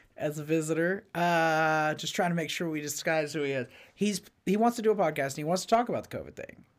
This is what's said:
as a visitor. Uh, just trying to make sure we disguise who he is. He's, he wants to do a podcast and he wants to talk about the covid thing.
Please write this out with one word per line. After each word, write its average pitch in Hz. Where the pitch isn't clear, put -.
as 151
a 151
visitor. 160
Uh, 160
just 156
trying 185
to 170
make 160
sure 170
we 156
disguise 151
who 156
he 139
is. 123
He's, 202
he 190
wants 233
to 240
do 214
a 208
podcast 151
and 135
he 156
wants 180
to -
talk 233
about 127
the -
covid 73
thing. -